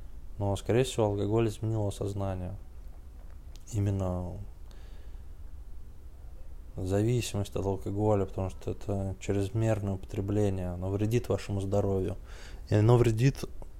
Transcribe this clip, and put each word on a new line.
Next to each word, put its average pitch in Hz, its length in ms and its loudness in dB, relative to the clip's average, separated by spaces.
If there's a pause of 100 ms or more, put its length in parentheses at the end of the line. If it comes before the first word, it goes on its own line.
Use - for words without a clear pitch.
(380)
Но, 98 180 2
скорее 113 280 4
всего, 117 220 2
алкоголь 104 420 2
изменил 110 320 -2
его 101 120 0
сознание. 98 640 -4 (1160)
Именно 92 640 0 (2500)
зависимость 104 800 0
от 98 100 -2
алкоголя, 98 600 2
потому 95 240 -2
что - 220 -6
это 95 480 -2
чрезмерное 101 760 2
употребление, 98 760 0
оно 90 200 -2
вредит 104 400 2
вашему 101 320 0
здоровью, 98 560 2 (520)
и 107 60 6
оно 110 220 10
вредит, 117 480 6 (340)